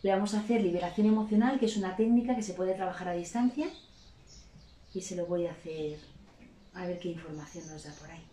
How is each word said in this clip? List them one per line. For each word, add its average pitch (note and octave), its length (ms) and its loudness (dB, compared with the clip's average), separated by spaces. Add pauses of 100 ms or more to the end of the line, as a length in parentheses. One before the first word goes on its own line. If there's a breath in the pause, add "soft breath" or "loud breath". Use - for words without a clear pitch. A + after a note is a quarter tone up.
le G3 80 4
vamos G3+ 240 2
a G#3 60 2
hacer A3 220 2
liberación F3 440 2
emocional, A3 540 4
que A3+ 60 4
es G#3+ 100 0
una F#3+ 200 -2
técnica A#3+ 380 4
que A3 80 -2
se F#3 120 -6
puede F#3 200 0
trabajar F3+ 340 -4
a F3 40 -2
distancia B3 560 0 (1200)
y F#3 80 -6
se - 140 -10
lo F3 120 -2
voy F3 200 0
a D#3 60 -4
hacer D#3 440 -8 (760)
a F#3 120 -8
ver F3 120 -4
qué F3+ 120 -6
información D#3+ 580 -12
nos D3+ 160 -14
da D3 80 -16
por D3+ 180 -18
ahí. E3 120 -16 (100)